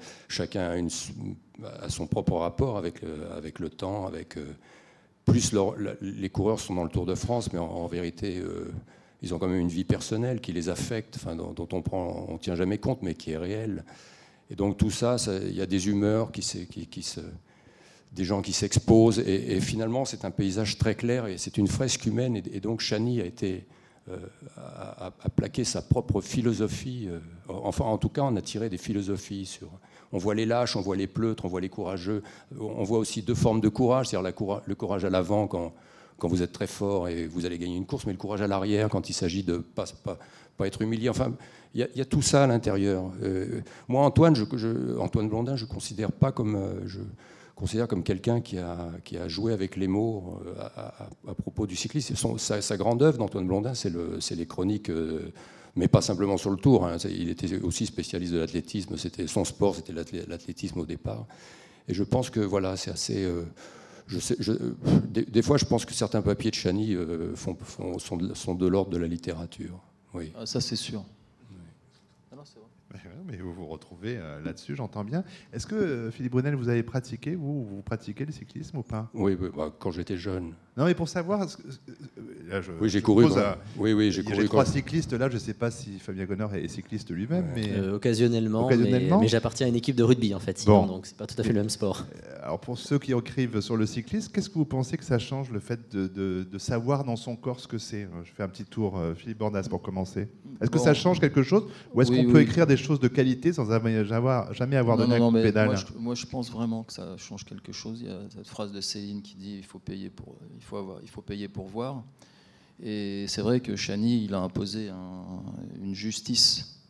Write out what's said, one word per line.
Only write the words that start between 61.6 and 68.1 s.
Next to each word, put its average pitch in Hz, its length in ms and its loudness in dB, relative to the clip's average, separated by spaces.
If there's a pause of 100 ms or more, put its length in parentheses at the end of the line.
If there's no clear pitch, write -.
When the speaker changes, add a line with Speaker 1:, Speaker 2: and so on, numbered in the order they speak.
Speaker 1:
Et 92 60 -2
je 98 100 0
pense 123 280 0
que 117 80 0
voilà, 95 380 0
c'est - 120 -6
assez. 98 340 -2
Euh, 87 200 -2 (640)
je 92 100 -6
sais, 101 220 -2
je, 107 140 2 (540)
des, 113 180 0
des 113 180 2
fois, 143 140 6
je - 80 2
pense 117 200 2
que - 80 -10
certains 107 300 0
papiers 101 260 2
de - 60 0
Chani, 104 400 0
euh, 85 400 -4
font, 87 240 -6
font, 90 400 -8
sont - 180 -6